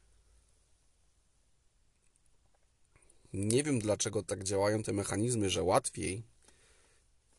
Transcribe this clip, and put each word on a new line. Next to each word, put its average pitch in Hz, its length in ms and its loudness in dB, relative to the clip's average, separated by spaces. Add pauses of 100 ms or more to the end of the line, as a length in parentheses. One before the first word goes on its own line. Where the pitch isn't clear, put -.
(3250)
Nie 107 300 2
wiem, 147 160 0
dlaczego 104 440 0
tak 98 220 -8
działają 104 380 2
te 107 100 -4
mechanizmy, 101 580 0
że 92 120 0
łatwiej, 92 600 0 (1160)